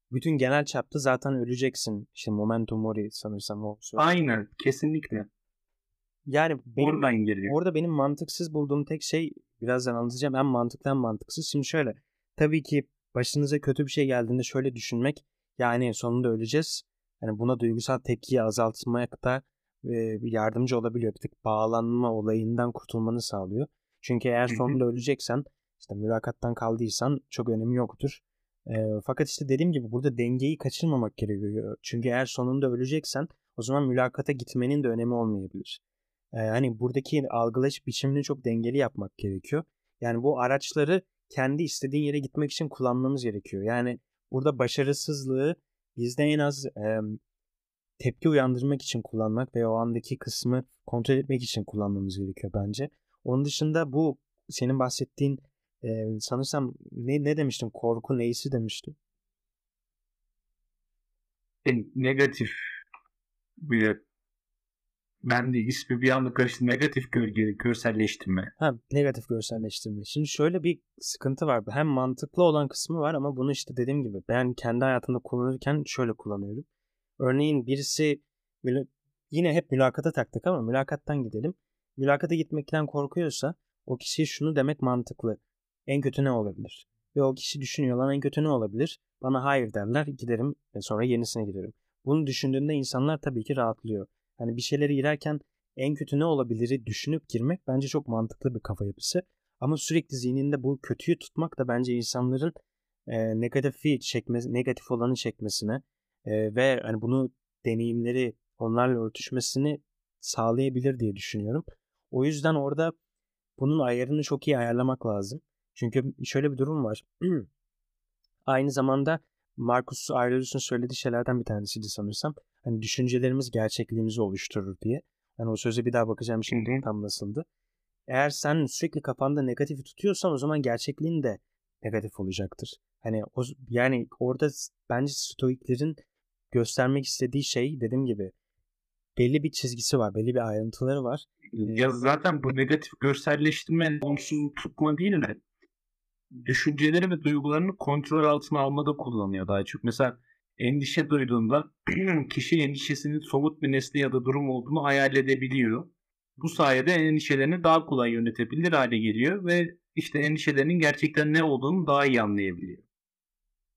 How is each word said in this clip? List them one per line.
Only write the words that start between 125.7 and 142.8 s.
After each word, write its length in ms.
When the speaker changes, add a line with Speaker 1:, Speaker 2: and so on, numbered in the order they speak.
Speaker 1:
bir 80
daha 160
bakacağım 360
şimdi 260
Speaker 2:
Hı 60
hı. 80
Speaker 1:
tam 180
nasıldı. 420
Eğer 220
sen 360
sürekli 360
kafanda 400
negatifi 400
tutuyorsan 500
o 60
zaman 240
gerçekliğin 600
de 160
negatif 380
olacaktır. 560
Hani 220
o, 80
yani 400
orada 320
s-, 220
bence 260
stoiklerin 800
göstermek 540
istediği 400
şey 360
dediğim 260
gibi 260
belli 240
bir 80
çizgisi 480
var, 160
belli 200
bir 140
ayrıntıları 560
var. 200
Speaker 2:
Ya 360
Speaker 1:
Ee, 20
Speaker 2:
zaten 520
bu 140
negatif 440